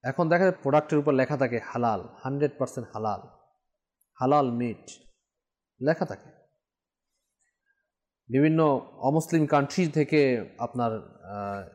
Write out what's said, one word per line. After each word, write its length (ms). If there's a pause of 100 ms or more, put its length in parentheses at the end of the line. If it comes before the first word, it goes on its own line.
এখন 260
দেখা 160
যায় 180
প্রোডাক্টের 360
উপর 140
লেখা 240
থাকে 280
হালাল, 360 (240)
হান্ড্রেড 340
পার্সেন্ট 340
হালাল, 280 (1000)
হালাল 300
মিট 400 (920)
লেখা 220
থাকে। 260 (2000)
বিভিন্ন 520 (180)
অমুসলিম 480
কান্ট্রি 400
থেকে 580 (140)
আপনার, 340
আহ, 840